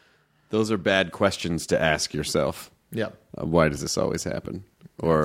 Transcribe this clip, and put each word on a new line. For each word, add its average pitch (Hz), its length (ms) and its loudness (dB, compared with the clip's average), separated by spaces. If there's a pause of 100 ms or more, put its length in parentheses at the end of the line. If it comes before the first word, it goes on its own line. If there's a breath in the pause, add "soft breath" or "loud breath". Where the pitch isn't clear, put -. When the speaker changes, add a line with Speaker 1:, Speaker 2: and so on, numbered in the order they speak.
(500 soft breath)
Speaker 1:
those 110 220 0
are 110 60 0
bad 95 340 2
questions 87 560 0
to 87 140 2
ask 78 320 0
yourself. 76 560 -2 (220)
Speaker 2:
Yeah. 113 180 -6 (280)
Speaker 1:
Uh, - 80 -8
"Why 80 240 4
does 71 120 -6
this - 160 -6
always - 260 -2
happen?" - 400 -8 (360)
Or, 80 260 4